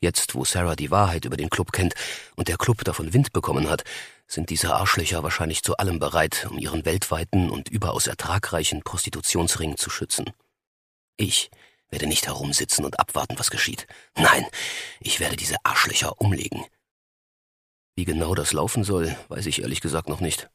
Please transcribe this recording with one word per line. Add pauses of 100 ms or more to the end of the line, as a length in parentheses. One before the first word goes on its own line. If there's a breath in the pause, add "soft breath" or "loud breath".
Jetzt,
wo
Sarah
die
Wahrheit
über
den
Club
kennt (400 loud breath)
und
der
Club
davon
Wind
bekommen
hat, (420 loud breath)
sind
diese
Arschlöcher
wahrscheinlich
zu
allem
bereit,
um
ihren
weltweiten
und
überaus
ertragreichen
Prostitutionsring
zu
schützen. (840)
Ich (380 soft breath)
werde
nicht
herumsitzen
und
abwarten,
was
geschieht. (300 loud breath)
Nein, (540 loud breath)
ich
werde
diese
Arschlöcher
umlegen. (1300)
Wie
genau
das
laufen
soll, (120)
weiß
ich
ehrlich
gesagt
noch
nicht.